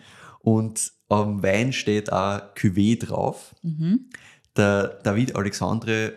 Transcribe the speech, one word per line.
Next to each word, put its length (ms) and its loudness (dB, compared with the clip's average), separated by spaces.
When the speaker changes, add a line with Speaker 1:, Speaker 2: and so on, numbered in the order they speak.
Speaker 1:
Und 520 0
am 340 0
Wein 300 2
steht 400 -2
auch 280 0
Cuvée 460 2
drauf. 600 -6
Speaker 2:
Mhm. 480 -2
Speaker 1:
Der 460 2
David 320 0
Alexandre 840 -2